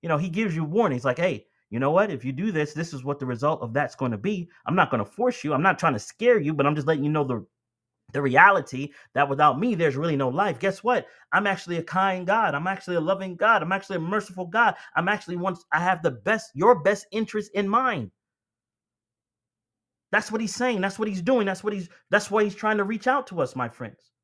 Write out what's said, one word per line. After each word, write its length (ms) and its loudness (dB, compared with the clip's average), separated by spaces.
You 80 -8
know, 80 2
he 100 -2
gives 260 -2
you 80 0
warnings 420 0
like, 140 0
"Hey, 280 -2
you 100 -4
know 100 2
what? 200 4
If 140 -8
you 80 -4
do 200 -4
this, 200 -2
this 220 -6
is 80 -10
what 160 -4
the 80 -6
result 360 -2
of 100 -8
that's 240 -2
gonna 200 -2
be." 320 -4
I'm 120 0
not 160 2
gonna 120 0
force 380 -4
you. 100 -2
I'm 100 2
not 180 2
trying 140 2
to 40 -4
scare 400 2
you, 160 -2
but 120 2
I'm 100 2
just 100 -4
letting 160 2
you 80 0
know 140 0
the, 200 -4
the 100 -4
reality 720 4
that 140 2
without 300 4
me, 160 0
there's 220 0
really 180 -2
no 140 0
life. 320 -2
Guess 240 -4
what? 240 0
I'm 160 0
actually 300 -4
a 40 -6
kind 440 -2
God. 280 2
I'm 140 -2
actually 280 -4
a 40 0
loving 340 -2
God. 260 4
I'm 120 -2
actually 240 -4
a 40 -2
merciful 460 -4
God. 300 2
I'm 140 0
actually 280 -4
wants, 360 -4
I 80 2
have 220 0
the 100 2
best, 420 -2
your 260 4
best 300 0
interest 440 -4
in 140 0
mind. 440 0
That's 180 0
what 100 -4
he's 140 -6
saying. 260 -2
That's 180 -4
what 100 -4
he's 140 -6
doing. 220 2
That's 200 -4
what 80 -2
he's, 160 -8
that's 220 0
why 140 4
he's 100 -4
trying 220 -2
to 80 0
reach 240 -4
out 200 0
to 120 -6
us, 160 -2
my 120 -2
friends. 440 -14